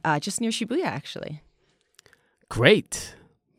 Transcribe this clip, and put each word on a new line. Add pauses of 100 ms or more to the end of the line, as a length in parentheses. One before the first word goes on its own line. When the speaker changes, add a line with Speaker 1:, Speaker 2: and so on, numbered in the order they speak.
Speaker 1:
uh,
just
near
Shibuya,
actually. (1080)
Speaker 2:
Great. (440)